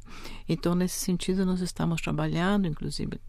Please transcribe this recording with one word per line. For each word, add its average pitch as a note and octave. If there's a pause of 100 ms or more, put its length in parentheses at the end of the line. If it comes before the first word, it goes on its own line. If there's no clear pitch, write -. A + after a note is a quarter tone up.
(480)
Então, E3+
nesse F3+
sentido, F#3
nós F#3
estamos E3
trabalhando, E3
inclusive -